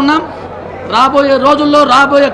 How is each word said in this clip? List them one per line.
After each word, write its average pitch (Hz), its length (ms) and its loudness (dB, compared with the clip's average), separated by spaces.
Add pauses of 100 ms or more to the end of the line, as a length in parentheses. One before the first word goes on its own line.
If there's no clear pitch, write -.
ఉన్నాం, 302 200 0 (760)
రాబోయే 277 400 2 (100)
రోజుల్లో, 294 360 2 (120)
రాబోయే 277 400 2